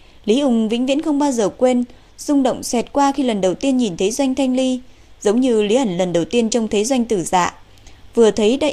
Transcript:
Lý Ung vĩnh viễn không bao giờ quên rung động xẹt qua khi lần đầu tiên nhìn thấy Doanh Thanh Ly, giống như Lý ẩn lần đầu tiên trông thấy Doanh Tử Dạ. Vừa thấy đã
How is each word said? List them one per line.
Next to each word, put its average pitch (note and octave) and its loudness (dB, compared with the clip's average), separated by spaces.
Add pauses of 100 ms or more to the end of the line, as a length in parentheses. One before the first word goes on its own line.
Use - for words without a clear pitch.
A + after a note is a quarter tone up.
(240)
Lý A3+ 2
Ung A#3 0
vĩnh A#3+ -2
viễn C#4 0
không D4+ -2
bao C#4+ 0
giờ A3 0
quên B3 0 (340)
rung C#4+ 0
động G#3 -2
xẹt A3+ -4
qua C#4 2
khi C#4+ -4
lần A3+ 0
đầu F#3 0
tiên C4+ -2
nhìn G#3+ -2
thấy G3 0
Doanh C4 -2
Thanh B3+ -2
Ly, B3+ 0 (400)
giống G#3 0
như A#3 2
Lý G#3 0
ẩn A3 0
lần F3+ -2
đầu - 0
tiên A3+ -2
trông A3+ -2
thấy G#3 0
Doanh B3 0
Tử A3 -2
Dạ. F3+ 0 (600)
Vừa A3+ 6
thấy A3 2
đã D4+ 0